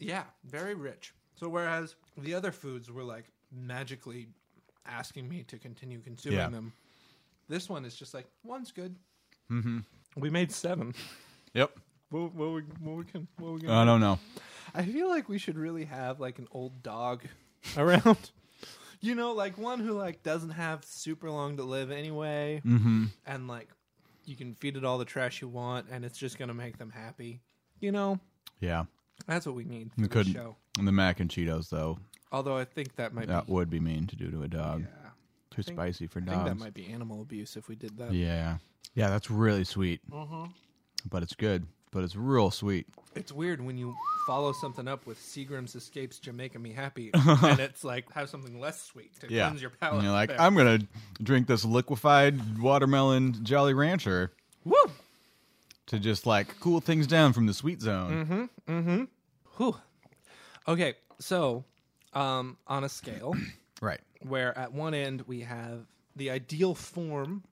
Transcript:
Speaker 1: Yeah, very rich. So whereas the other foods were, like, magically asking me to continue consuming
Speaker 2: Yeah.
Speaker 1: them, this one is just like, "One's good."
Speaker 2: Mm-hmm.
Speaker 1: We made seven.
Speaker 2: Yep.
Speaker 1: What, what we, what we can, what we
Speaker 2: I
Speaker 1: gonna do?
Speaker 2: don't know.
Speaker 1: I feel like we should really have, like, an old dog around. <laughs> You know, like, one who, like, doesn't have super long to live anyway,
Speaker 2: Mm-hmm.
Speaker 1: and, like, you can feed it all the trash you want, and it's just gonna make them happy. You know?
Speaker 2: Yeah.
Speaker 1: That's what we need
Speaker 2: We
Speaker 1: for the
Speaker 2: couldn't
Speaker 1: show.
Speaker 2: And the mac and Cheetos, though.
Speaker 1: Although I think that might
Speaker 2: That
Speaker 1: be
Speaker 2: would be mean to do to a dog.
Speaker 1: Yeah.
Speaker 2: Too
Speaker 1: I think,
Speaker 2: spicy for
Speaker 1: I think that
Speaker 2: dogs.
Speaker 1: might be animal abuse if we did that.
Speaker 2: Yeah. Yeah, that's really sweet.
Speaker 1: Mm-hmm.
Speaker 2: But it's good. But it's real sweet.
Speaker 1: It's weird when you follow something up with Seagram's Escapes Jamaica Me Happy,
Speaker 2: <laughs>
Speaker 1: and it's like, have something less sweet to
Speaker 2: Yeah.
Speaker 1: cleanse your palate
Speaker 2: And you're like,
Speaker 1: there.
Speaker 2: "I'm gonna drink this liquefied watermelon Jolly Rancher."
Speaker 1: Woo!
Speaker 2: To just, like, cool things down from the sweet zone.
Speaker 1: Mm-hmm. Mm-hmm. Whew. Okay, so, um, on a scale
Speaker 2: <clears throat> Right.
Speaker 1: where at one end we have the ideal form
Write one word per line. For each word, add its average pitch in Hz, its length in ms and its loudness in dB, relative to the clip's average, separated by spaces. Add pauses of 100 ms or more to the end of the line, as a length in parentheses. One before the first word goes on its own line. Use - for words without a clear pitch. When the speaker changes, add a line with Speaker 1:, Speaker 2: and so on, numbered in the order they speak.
Speaker 1:
Yeah, 175 240 -8 (200)
very 156 300 -8
rich. 139 400 -14 (220)
So 170 120 -10
whereas 165 460 -4 (240)
the 147 160 -8
other 185 180 -4
foods 123 380 -12
were, 127 140 -12
like, 117 220 -12 (260)
magically 123 760 -12 (580)
asking 120 420 -12
me 160 160 -12
to 123 140 -18
continue 120 420 -16
consuming 117 380 -4
Speaker 2:
Yeah. 90 100 -2
Speaker 1:
them, 113 240 -10 (760)
this 175 200 -8
one 151 160 -8
is 117 120 -14
just - 160 -20
like, 123 140 -14 (180)
"One's 247 280 -14
good." 180 240 -12 (540)
Speaker 2:
Mm-hmm. 117 280 -4 (380)
Speaker 1:
We 147 140 -6
made 175 220 -2
seven. 143 420 -6 (600)
Speaker 2:
Yep. 131 240 2 (320)
Speaker 1:
What, 165 240 -6
what 160 180 -4
we, 160 80 -6 (200)
what 160 160 -8
we 170 80 -8
can, 170 220 -12 (120)
what 165 160 -10
we 160 80 -8
Speaker 2:
I 165 40 -8
Speaker 1:
gonna 113 180 6
do? - 20 6
Speaker 2:
don't 117 140 8
know. 101 180 4 (560)
Speaker 1:
I 175 100 -2
feel 285 240 -2
like 330 200 0
we 208 100 -4
should 160 180 -6
really 160 280 -6
have, 131 360 -8
like, 127 180 -8
an 123 140 -14
old 131 300 -12
dog 123 420 -6 (520)
around. 180 580 6
<laughs> - 60 -20 (640)
You 226 120 0
know, 240 180 -2
like, 196 240 -4
one 233 240 -4
who, 220 140 -2
like, 190 280 -6
doesn't 165 280 -2
have 160 340 -6
super 160 460 -8
long 147 260 -4
to 139 60 -6
live 131 280 -4
anyway, 151 760 -4
Speaker 2:
Mm-hmm. 113 380 4 (200)
Speaker 1:
and, 131 240 -10
like, 117 200 -14 (580)
you 135 100 -14
can 123 200 -14
feed 139 200 -6
it 135 80 -8
all 127 140 0
the 120 80 -4
trash 127 340 -4
you 131 80 -12
want, 120 420 -6
and 123 140 -10
it's 120 140 -12
just 127 200 -8
gonna 123 140 -8
make 120 240 -10
them 113 140 -16
happy. 117 500 -14 (400)
You 202 120 -2
know? 196 280 0 (400)
Speaker 2:
Yeah. 82 240 0 (420)
Speaker 1:
That's 165 200 -2
what 139 80 -6
we 120 100 -8
need 113 320 -10
Speaker 2:
We 113 60 2
Speaker 1:
for 101 80 2
the - 40 -10
Speaker 2:
couldn't 98 200 4
Speaker 1:
show. 117 220 -10 (220)
Speaker 2:
And 101 80 2
the 98 60 6
mac 95 260 4
and 87 120 0
Cheetos, 82 400 -2
though. 80 280 -2 (320)
Speaker 1:
Although 135 280 -4
I 127 80 -4
think 135 300 -10
that 117 180 -6
might 117 140 -6
Speaker 2:
That 87 180 0
Speaker 1:
be 92 80 -2
Speaker 2:
would 87 160 2
be 82 100 0
mean 80 280 0
to - 80 -10
do - 160 -8
to 80 100 -6
a 71 60 -6
dog. 80 340 -4
Speaker 1:
Yeah. - 260 -14 (420)
Speaker 2:
Too - 100 -8
Speaker 1:
I - 20 -4
think, - 160 -10
Speaker 2:
spicy 87 280 -6
for 80 120 -10
Speaker 1:
I 90 80 -6
think 90 180 -2
that - 40 0
Speaker 2:
dogs. 92 120 -4
Speaker 1:
might 110 140 -14
be 90 140 -14
animal 113 340 -10
abuse 107 340 -12
if - 120 -16
we 113 80 -12
did 107 200 -14
that. 117 160 -8
Speaker 2:
Yeah. 85 460 -2 (360)
Yeah, 110 140 4
that's 101 220 -2
really 107 340 4
sweet. 90 460 -2
Speaker 1:
Mm-hmm. 156 340 -12 (640)
Speaker 2:
But 87 140 -4
it's 85 120 -8
good. 95 320 0 (240)
But 92 140 -4
it's 90 100 -8
real 113 380 4
sweet. 98 340 -2 (300)
Speaker 1:
It's - 160 -12
weird 160 280 -6
when 127 160 -8
you 123 200 -8 (280)
follow 139 280 0
something 131 340 -8
up 135 200 -8
with 113 120 -14
Seagram's 135 560 -12
Escapes 127 460 -12
Jamaica 127 400 -12
Me 117 120 -10
Happy, 127 400 -8
Speaker 2:
<laughs> - 20 -10
Speaker 1:
and 147 440 8
it's 135 240 -4
like, 127 300 -6
have 143 180 -8
something 127 300 -14
less 147 200 -8
sweet - 400 -20
to 123 80 -16
Speaker 2:
Yeah. 110 200 4
Speaker 1:
cleanse 101 120 -4
your 127 100 -10
palate - 260 -2
Speaker 2:
And 101 80 2
you're 101 80 2
like, 104 160 4
Speaker 1:
there. 131 120 0
Speaker 2:
"I'm 185 140 10
gonna 120 240 10 (420)
drink 127 280 4
this 113 160 4
liquefied 127 960 6
watermelon 135 840 6
Jolly 139 300 6
Rancher." 135 560 2 (340)
Speaker 1:
Woo! 370 120 6 (1120)
Speaker 2:
To 113 120 -2
just, 104 280 2
like, 101 340 4
cool 170 200 4
things 156 280 2
down 151 240 8
from 120 140 6
the 104 80 4
sweet 175 260 -4
zone. 156 680 -2 (200)
Speaker 1:
Mm-hmm. 160 40 -2
Mm-hmm. 175 320 0 (520)
Whew. 247 200 0 (920)
Okay, 165 260 2 (240)
so, 135 460 0 (480)
um, 131 440 -2 (120)
on 139 160 -2
a 139 40 -2
scale 120 460 -8 (240)
Speaker 2:
<clears throat> - 240 -20
Right. 104 180 -2 (200)
Speaker 1:
where 131 360 -2
at 127 160 -8
one 156 220 -4
end 135 280 -4
we 123 180 -10
have 117 460 -10 (280)
the 139 160 -6
ideal 151 460 0
form 160 760 -6